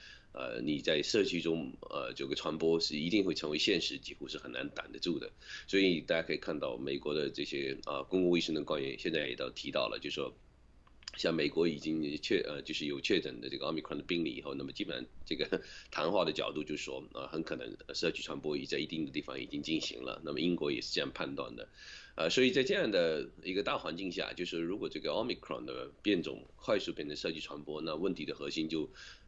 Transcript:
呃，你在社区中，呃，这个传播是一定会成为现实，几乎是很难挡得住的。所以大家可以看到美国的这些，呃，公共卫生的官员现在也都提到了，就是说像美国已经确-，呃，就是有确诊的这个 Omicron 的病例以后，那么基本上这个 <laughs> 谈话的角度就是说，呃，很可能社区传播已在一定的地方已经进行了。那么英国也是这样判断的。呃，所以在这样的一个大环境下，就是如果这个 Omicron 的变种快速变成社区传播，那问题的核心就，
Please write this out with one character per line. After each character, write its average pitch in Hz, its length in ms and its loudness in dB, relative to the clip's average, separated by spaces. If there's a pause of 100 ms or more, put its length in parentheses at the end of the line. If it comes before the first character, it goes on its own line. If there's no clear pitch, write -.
(320)
呃， 60 280 -4
你 69 200 0
在 78 200 4
社 98 240 4
区 87 160 0
中， 80 320 0 (160)
呃， 62 240 -4
这 69 140 -4
个 67 80 -2
传 80 240 -2
播 82 220 6
是 76 180 0
一 78 100 0
定 98 160 6
会 90 80 2
成 73 180 -2
为 76 60 0
现 90 240 4
实， - 160 -2
几 - 180 -10
乎 67 140 -10
是 76 80 -8
很 - 160 -10
难 64 180 -4
挡 - 220 -8
得 - 60 -10
住 82 200 0
的。 - 120 -6 (360)
所 98 140 4
以 90 200 6
大 82 200 2
家 80 60 -2
可 82 80 0
以 - 20 2
看 78 220 -4
到 65 180 -2
美 69 220 -2
国 73 160 -2
的 73 160 2
这 71 140 -4
些， 67 420 -4
呃， 71 180 -2
公 92 180 2
共 90 80 6
卫 87 100 8
生 80 140 2
的 73 80 0
官 73 200 0
员 67 160 -4
现 87 140 -2
在 76 160 2
也 62 80 -4
都 67 140 -4
提 - 200 -8
到 64 180 2
了， 55 140 -6
就 71 80 -4
是 - 60 -4
说 67 180 -2 (840)
像 87 160 4
美 73 160 4
国 82 200 4
已 76 100 0
经 76 420 0
确-， 98 300 4
呃， 73 120 -6
就 78 120 -6
是 78 120 -2
有 71 140 -2
确 90 200 4
诊 60 200 -4
的 64 80 -6
这 69 80 -6
个 65 100 -4
Omicron 76 320 -2
的 71 40 -4
病 85 220 2
例 67 100 0
以 - 80 -8
后， 69 120 -4
那 69 100 -4
么 67 80 -6
基 - 100 -4
本 73 140 -4
上 62 100 -6 (180)
这 - 120 -4
个 - 340 2
<laughs> - 220 -16
谈 82 180 2
话 95 140 6
的 78 80 2
角 - 180 0
度 76 140 -2
就 73 120 -2
是 71 60 -4
说， 67 220 -6 (100)
呃， 67 140 -6
很 80 160 -2
可 - 100 -4
能 62 180 -6 (220)
社 82 160 2
区 - 100 -2
传 71 200 -6
播 76 160 0
已 69 100 -4
在 71 120 0
一 76 80 0
定 80 200 -2
的 67 60 -6
地 73 100 -2
方 65 180 -6
已 64 60 -6
经 73 160 -6
进 80 180 0
行 - 220 -4
了。 64 220 -6
那 76 80 -4
么 69 80 -2
英 87 160 4
国 73 160 2
也 60 80 -2
是 - 120 -6
这 - 80 2
样 69 140 0
判 71 220 -4
断 58 180 -4
的。 57 140 -10 (480)
呃， 80 120 4
所 127 140 6
以 127 80 8
在 127 140 6
这 196 100 2
样 170 160 2
的 85 400 4 (140)
一 92 100 -2
个 98 80 4
大 123 160 0
环 80 180 -4
境 95 140 -4
下， 82 220 -2
就 82 120 -4
是 85 140 -2
如 85 180 0
果 92 120 -2
这 78 100 -6
个 76 120 -2
Omicron 82 540 -2
的 64 280 -6 (100)
变 98 180 4
种 - 240 -4 (120)
快 104 240 2
速 82 120 -4
变 78 140 -6
成 73 100 -6
社 85 140 -2
区 80 80 -4
传 73 240 -8
播， 76 180 -6
那 78 140 -2
问 87 180 2
题 78 120 -4
的 69 100 -4
核 69 160 -6
心 80 180 0
就， 78 200 0 (400)